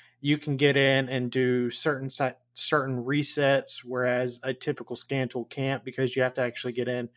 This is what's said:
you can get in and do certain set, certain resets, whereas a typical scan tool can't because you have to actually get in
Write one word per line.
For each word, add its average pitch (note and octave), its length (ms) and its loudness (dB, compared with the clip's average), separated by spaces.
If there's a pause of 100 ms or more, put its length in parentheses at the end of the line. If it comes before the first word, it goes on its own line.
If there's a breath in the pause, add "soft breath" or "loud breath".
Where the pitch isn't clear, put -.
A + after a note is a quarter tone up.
(200 soft breath)
you D3 180 2
can C#3+ 180 -2
get C#3+ 200 6
in C3+ 340 4
and B2 200 -2
do B2 400 2
certain C3+ 400 -2
set, B2+ 300 -2 (140)
certain C3 500 0
resets, C#3 800 0
whereas B2 580 0
a C3 100 -4
typical B2+ 440 -6
scan C3 320 -2
tool A#2+ 160 -4
can't C3+ 400 -4
because C3 320 -2
you C3 60 4
have B2+ 120 2
to C3+ 60 -2
actually B2 320 -2
get A#2+ 160 -2
in B2 280 -4